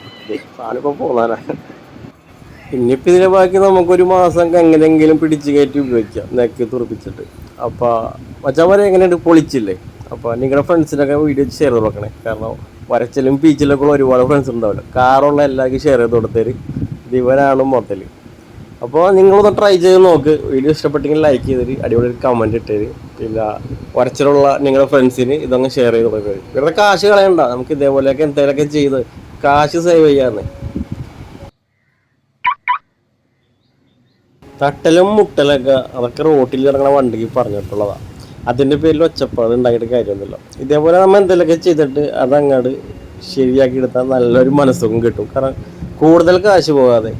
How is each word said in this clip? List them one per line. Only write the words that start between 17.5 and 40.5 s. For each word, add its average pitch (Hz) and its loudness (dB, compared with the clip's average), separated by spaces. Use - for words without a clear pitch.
മൊത്തല്. 104 -4
അപ്പൊ 131 -2
നിങ്ങളൊന്ന് 196 6
ട്രൈ 208 4
ചെയ്ത് 185 6
നോക്ക്. 151 4
വീഡിയോ 135 0
ഇഷ്ടപ്പെട്ടെങ്കിൽ 147 -2
ലൈക്ക് 131 0
ചെയ്തേര്, 127 -4
അടിപൊളി 120 0
ഒരു 120 -10
കമന്റ് 117 0
ഇട്ടേര്. 107 -6
പിന്നെ 110 -6
വരച്ചിലുള്ള 139 2
നിങ്ങളുടെ 135 2
ഫ്രണ്ട്സിന് 127 2
ഇതങ്ങ് 127 -2
ഷെയർ 120 2
ചെയ്ത് 113 0
കൊടുക്കുക. 104 -6
ഇവരുടെ 147 -2
കാശ് 202 2
കളയണ്ട, 196 4
നമുക്ക് 127 -6
ഇതേപോലെയൊക്കെ 135 0
എന്തെങ്കിലുമൊക്കെ 143 0
ചെയ്ത് 139 0
കാശ് 147 2
സേവ് 165 4
ചെയ്യാന്ന്. 123 0
തട്ടലും 165 2
മുട്ടലൊക്കെ 143 0
അതൊക്കെ 120 -6
റോട്ടിൽ 135 2
കിടക്കണ 139 2
വണ്ടിക്ക് 113 -2
പറഞ്ഞിട്ടുള്ളതാ. 104 -6
അതിൻ്റെ 135 0
പേരിൽ 156 0
ഒച്ചപ്പാട് 123 -4
ഉണ്ടാക്കിയിട്ട് 120 0
കാര്യമൊന്നുമില്ല. 98 -4